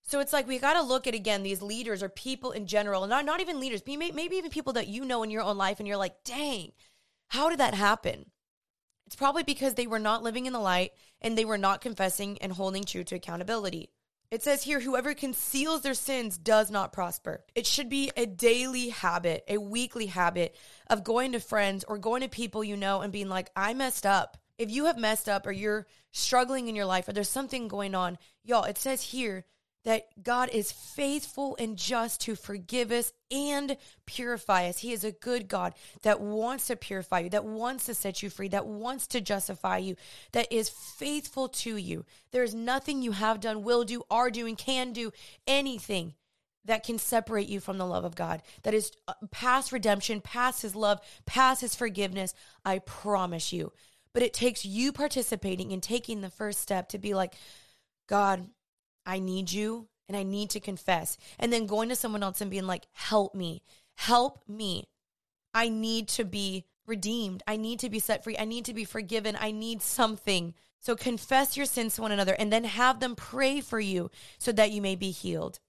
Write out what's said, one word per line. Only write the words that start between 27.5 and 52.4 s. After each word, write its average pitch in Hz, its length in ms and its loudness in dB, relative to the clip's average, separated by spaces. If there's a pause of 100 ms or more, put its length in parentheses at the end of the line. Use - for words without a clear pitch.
going 196 260 -4
on, 180 220 0 (260)
y'all, 226 220 4
it 202 140 -2
says 262 240 -2
here 214 420 -4 (400)
that 220 240 2 (120)
God 247 280 2
is 208 240 -2
faithful 277 880 -4
and 220 160 -4
just 233 460 -2
to 226 120 -2
forgive 202 560 -4
us 240 220 0 (180)
and 285 460 -2 (300)
purify 220 600 2
us. 175 120 -4
He 233 160 -4
is 196 100 -6
a 214 80 -4
good 240 340 -2
God 180 280 -2 (280)
that 214 180 6
wants 214 480 -2
to 247 60 0
purify 190 460 -2
you, 175 100 -4
that 208 140 2
wants 226 400 -4
to 233 100 -4
set - 280 -4
you 196 80 -6
free, 196 180 -8
that 196 180 -2
wants 220 420 -6
to 240 120 0
justify 190 560 -2
you, 185 180 -4 (380)
that - 180 2
is 220 200 0
faithful 285 800 -6
to 226 260 -4
you. 175 300 -6 (240)
There 247 120 2
is 220 120 0
nothing 262 480 0
you 233 100 0
have 214 280 2
done, 214 220 -2
will 240 220 4
do, 233 260 -6
are 240 200 4
doing, 226 260 -4
can 254 380 -2
do, 226 180 -4 (340)
anything 233 680 0 (500)
that 220 180 2
can 226 160 -2
separate 220 500 0
you 196 120 -4
from 190 160 -6
the 185 100 -2
love 175 200 -2
of 170 100 -8
God. 165 260 -4 (200)
That 214 100 2
is, 214 180 2 (160)
uh, 190 60 -8 (180)
past 254 400 2
redemption, 208 520 0
past 247 400 0
his 202 120 -6
love, 208 240 4 (280)
past 262 340 6
his 240 140 -2
forgiveness, 190 580 -2 (320)